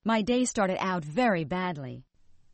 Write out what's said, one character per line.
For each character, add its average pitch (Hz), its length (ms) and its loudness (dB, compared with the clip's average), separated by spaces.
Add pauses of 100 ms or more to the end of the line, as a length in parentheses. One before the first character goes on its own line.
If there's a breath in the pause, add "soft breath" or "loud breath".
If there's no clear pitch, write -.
My 220 220 2
day 247 220 2
started 190 320 0
out 180 260 -2
very 175 420 2
badly. 143 580 -6 (500)